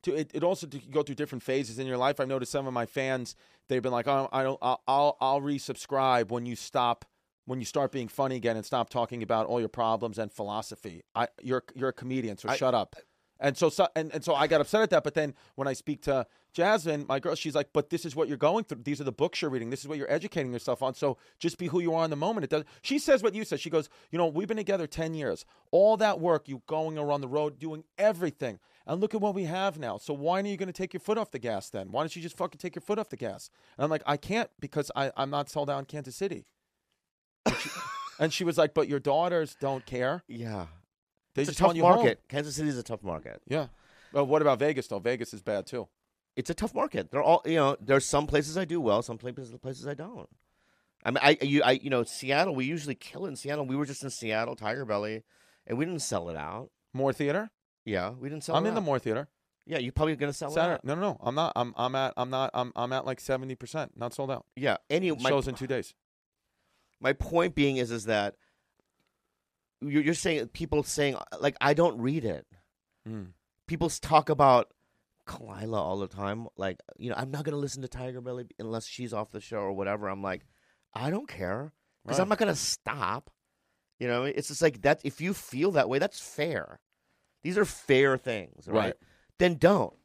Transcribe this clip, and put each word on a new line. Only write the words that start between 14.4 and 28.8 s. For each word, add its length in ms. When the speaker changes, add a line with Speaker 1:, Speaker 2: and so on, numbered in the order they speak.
Speaker 1:
got 140
upset 220
at 80
that. 120
But 120
then 200
when 120
I 60
speak 300
to 240
Jasmine, 560
my 120
girl, 140
she's 200
like, 200
"But 160
this 160
is 100
what 120
you're 100
going 260
through. 200
These 180
are 20
the 80
books 300
you're 80
reading. 180
This 120
is 80
what 100
you're 140
educating 400
yourself 300
on. 120
So 240
just 200
be 80
who 140
you 140
are 100
in 60
the 60
moment." 280
It 60
does. 140
She 160
says 240
what 120
you 100
said. 160
She 100
goes, 180
"You 80
know, 100
we've 200
been 100
together 280
ten 280
years. 300
All 280
that 220
work, 280
you 180
going 320
around 220
the 80
road, 300
doing 260
everything." 600